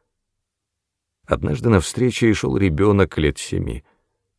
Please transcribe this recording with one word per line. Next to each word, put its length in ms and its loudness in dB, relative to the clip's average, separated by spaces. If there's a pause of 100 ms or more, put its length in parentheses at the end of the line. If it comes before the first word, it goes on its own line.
(1300)
Однажды 440 -2
навстречу 560 2
ей 80 4
шёл 240 -2
ребёнок 600 2
лет 200 0
семи. 480 -8 (540)